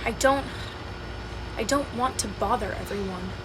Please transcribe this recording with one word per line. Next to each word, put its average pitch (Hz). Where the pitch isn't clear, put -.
I 233
don't, 269
I -
don't 277
want 247
to -
bother 208
everyone. 190